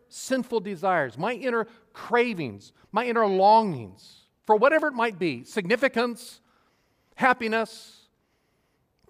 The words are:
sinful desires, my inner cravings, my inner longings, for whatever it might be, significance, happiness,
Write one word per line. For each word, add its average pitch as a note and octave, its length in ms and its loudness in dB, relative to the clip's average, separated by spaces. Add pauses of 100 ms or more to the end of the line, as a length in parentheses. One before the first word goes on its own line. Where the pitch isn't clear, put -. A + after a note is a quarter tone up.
sinful A#3+ 520 -4
desires, F3 560 -2
my G3 160 -4
inner A#3 340 -4 (260)
cravings, F3 800 -4 (200)
my A#3 140 -2
inner A3+ 200 0
longings, F#3+ 960 2 (240)
for G#3+ 100 6
whatever D4+ 320 4
it C4+ 60 -6
might A3+ 240 -2
be, C#3+ 260 -4
significance, A#3 960 -2 (760)
happiness, A3+ 920 -2 (1040)